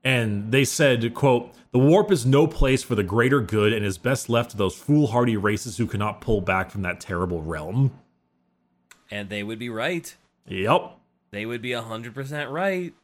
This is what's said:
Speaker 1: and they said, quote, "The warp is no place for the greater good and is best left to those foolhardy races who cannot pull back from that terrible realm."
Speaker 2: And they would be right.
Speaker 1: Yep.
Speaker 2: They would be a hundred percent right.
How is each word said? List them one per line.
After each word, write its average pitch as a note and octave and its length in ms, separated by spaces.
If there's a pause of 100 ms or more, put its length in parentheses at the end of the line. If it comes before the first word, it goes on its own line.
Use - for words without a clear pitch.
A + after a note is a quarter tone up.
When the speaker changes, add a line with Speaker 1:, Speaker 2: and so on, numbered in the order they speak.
Speaker 1:
and A2 480
they C3 140
said, A#2+ 500
quote, B2 380 (180)
"The B2 80
warp F#3 320
is B2+ 160
no C#3+ 220
place C3 340
for A#2 140
the G2+ 80
greater A#2+ 360
good G#2+ 320
and G#2 140
is F#2+ 120
best - 300
left A#2 220
to G#2 60
those F#2+ 180
foolhardy A#2+ 640
races G#2 400
who A#2 100
cannot G#2 340
pull G#2+ 200
back F#2 320
from G2+ 100
that F2+ 160
terrible F2 420
realm." E2 520 (1200)
Speaker 2:
And G#2 180
they G#2 140
would A2 160
be A#2+ 120
right. D#3 440 (320)
Speaker 1:
Yep. G2+ 460 (380)
Speaker 2:
They G#2 160
would A#2 160
be B2 100
a A#2 100
hundred A2+ 320
percent C#3 360
right. F3+ 540